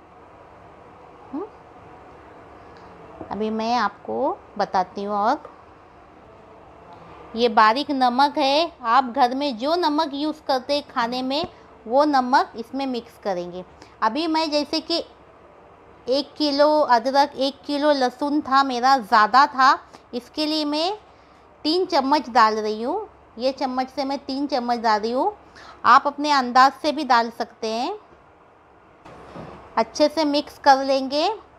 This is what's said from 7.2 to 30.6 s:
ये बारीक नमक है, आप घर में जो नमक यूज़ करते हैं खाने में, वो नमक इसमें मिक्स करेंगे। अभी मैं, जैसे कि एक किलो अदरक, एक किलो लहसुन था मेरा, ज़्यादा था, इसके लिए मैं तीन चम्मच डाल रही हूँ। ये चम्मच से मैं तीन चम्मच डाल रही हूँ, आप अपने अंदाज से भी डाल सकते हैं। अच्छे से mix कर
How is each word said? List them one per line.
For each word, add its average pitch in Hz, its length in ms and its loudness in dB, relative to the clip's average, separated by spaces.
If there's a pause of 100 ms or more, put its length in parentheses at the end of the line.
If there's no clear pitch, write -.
ये 233 160 2
बारीक 226 400 4
नमक 262 460 0
है, 302 340 2 (120)
आप 247 280 2
घर 247 240 0
में 277 220 -4
जो 277 200 -2
नमक 311 360 -2
यूज़ 302 340 -6
करते 254 260 -2
हैं 285 140 -2
खाने 247 360 -4
में, 277 240 -4 (380)
वो 254 200 2
नमक 277 520 0
इसमें 254 300 -8
मिक्स 240 360 -10
करेंगे। 180 400 -6 (380)
अभी 240 260 -2
मैं, 320 240 -2
जैसे 294 300 -2
कि 339 220 -4 (1040)
एक 277 300 -4
किलो 294 320 2 (120)
अदरक, 269 560 2
एक 269 180 -2 (100)
किलो 285 280 0
लहसुन 277 500 -2
था 269 200 2
मेरा, 262 360 2
ज़्यादा 220 480 4
था, 277 320 2 (340)
इसके 247 320 -6
लिए 302 220 -2
मैं 320 300 -4 (680)
तीन 339 200 0
चम्मच 277 440 0
डाल 220 260 4
रही 214 260 -4
हूँ। 339 260 -6 (300)
ये 254 160 -2
चम्मच 262 360 -6
से 285 160 -6
मैं 277 140 -4
तीन 277 280 -6
चम्मच 240 320 -4
डाल 214 220 0
रही 226 100 -4
हूँ, 302 200 -2 (540)
आप 254 220 6
अपने 285 240 -4
अंदाज 254 420 4
से - 180 -2
भी 294 140 -4
डाल 233 260 2
सकते - 360 -10
हैं। 247 280 -6 (1800)
अच्छे 226 320 2
से 311 160 -2
mix 294 340 -4
कर 269 260 4